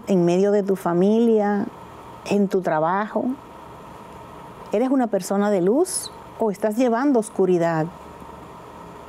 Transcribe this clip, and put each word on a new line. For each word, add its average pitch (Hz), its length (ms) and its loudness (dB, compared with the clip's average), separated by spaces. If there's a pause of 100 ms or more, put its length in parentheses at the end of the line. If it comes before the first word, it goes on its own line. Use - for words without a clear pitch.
en 180 180 4
medio 185 280 4
de 208 100 4
tu 196 140 0
familia, 202 880 4 (600)
en 202 200 2
tu 190 140 0
trabajo? 175 640 0 (1500)
¿Eres 247 200 2
una 254 180 2
persona 202 420 0
de 190 120 2
luz 262 500 0 (260)
o 226 120 2
estás 214 260 -2
llevando 247 420 4
oscuridad? 170 680 2 (1200)